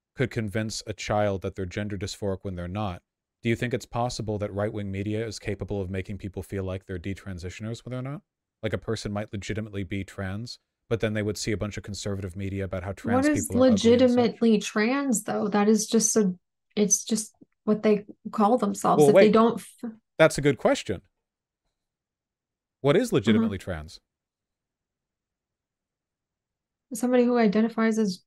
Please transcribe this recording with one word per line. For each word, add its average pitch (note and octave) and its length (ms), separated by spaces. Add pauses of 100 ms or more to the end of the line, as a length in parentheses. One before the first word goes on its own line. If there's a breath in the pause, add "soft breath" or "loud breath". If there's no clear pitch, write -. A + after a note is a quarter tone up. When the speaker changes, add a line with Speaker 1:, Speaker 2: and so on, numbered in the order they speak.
(180)
Speaker 1:
could B2+ 120
convince A2 580
a G#2+ 60
child G#2 480
that F#2+ 140
they're F#2+ 100
gender G#2 320
dysphoric F#2+ 440
when F#2+ 140
they're F2 120
not, F#2 340 (400)
do A#2 80
you A#2 60
think A#2+ 180
it's B2 120
possible A#2 520
that G2+ 160
right-wing G2+ 360
media G#2 360
is G#2+ 140
capable G2+ 420
of F#2 80
making F#2+ 280
people F#2+ 260
feel G2 200
like F#2 220
they're F#2 140
detransitioners F#2+ 840
when B2 80
they're B2+ 100
not? C#3 200 (400)
Like, A2 100
a - 60
person A2 340
might G#2 220
legitimately G#2 500
be F#2+ 220
trans, G2+ 540 (300)
but A2+ 120
then A2 120
they G#2+ 100
would G#2 140
see - 140
a G#2 60
bunch G2+ 180
of G2+ 80
conservative G2 540
media G2 260
about F#2 200
how G2 100
trans B3+ 320
Speaker 2:
What D4+ 100
is - 120
Speaker 1:
people B3 160
are C4 80
ugly - 20
and F#3+ 80
such. A3 40
Speaker 2:
legitimately A#3+ 760
trans, B3 640
though? G#3+ 260
That G3+ 180
is G#3+ 200
just A3 280
a, G3 180 (420)
it's G#3 280
just - 320 (300)
what G#3+ 180
they G#3 220 (260)
call G#3+ 260
themselves. G3 440
Speaker 1:
Well, - 80
Speaker 2:
If G#3 60
they G3 100
Speaker 1:
wait. G#3 80
Speaker 2:
don't A3+ 260
f- - 320 (260)
Speaker 1:
That's D#3+ 200
a D3+ 40
good C#3 160
question. G3+ 440 (1800)
What C#3+ 160
is A#3+ 160
legitimately A2 460
Speaker 2:
Mm-hmm. - 140
Speaker 1:
trans? D#2 280 (3000)
Speaker 2:
Somebody B3 300
who A#3+ 160
identifies A3 580
as G#3 300